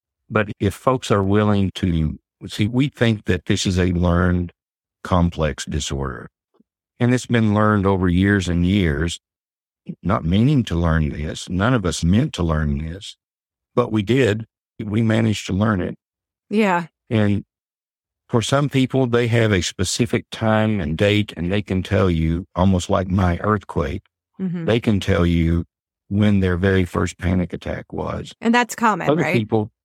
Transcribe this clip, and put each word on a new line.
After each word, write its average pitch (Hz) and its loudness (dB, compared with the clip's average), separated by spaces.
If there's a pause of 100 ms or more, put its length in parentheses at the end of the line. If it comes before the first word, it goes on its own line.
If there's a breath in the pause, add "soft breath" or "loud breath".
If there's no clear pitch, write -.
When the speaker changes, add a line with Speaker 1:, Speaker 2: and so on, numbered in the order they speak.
(320)
Speaker 1:
But 107 0 (100)
if 98 0
folks - -2
are 104 4
willing 101 2
to, 80 0 (300)
see, 104 -2
we 127 0
think 113 -2
that 92 -2
this - -2
is 92 2
a 92 2
learned 87 0 (520)
complex 85 0
disorder, 67 -6 (720)
and 123 2
it's 123 -2
been 113 2
learned 107 4
over 95 2
years 92 2
and 87 0
years, 85 0 (840)
not 104 -2
meaning 113 2
to 90 -6
learn 80 0
this. 76 -10
None 95 0
of 104 0
us 82 -4
meant 117 2
to 90 -4
learn 78 0
this, 80 -12 (580)
but 120 0
we 110 0
did. 113 2 (360)
We 110 -2
managed 110 0
to 98 -4
learn 101 0
it. 87 -6 (540)
Speaker 2:
Yeah. 190 0 (220)
Speaker 1:
And 104 0 (880)
for 120 2
some 139 0
people, 131 0
they 120 2
have 113 4
a 92 2
specific - -2
time 110 0
and 80 -4
date, 101 2
and 87 -4
they 101 -2
can 92 -2
tell 98 2
you, 82 0 (100)
almost 92 2
like 95 0
my 90 2
earthquake, 92 -4 (360)
Speaker 2:
Mm-hmm. 175 -6
Speaker 1:
they 110 2
can 107 0
tell 90 0
you 85 0 (420)
when 101 2
their 92 0
very 95 2
first 92 -2
panic 90 -2
attack - -10
was. 82 -8
Speaker 2:
And 233 0
that's 240 0
common, 196 -2
Speaker 1:
Other 156 2
Speaker 2:
right? 156 -4
Speaker 1:
people, 110 -2 (140)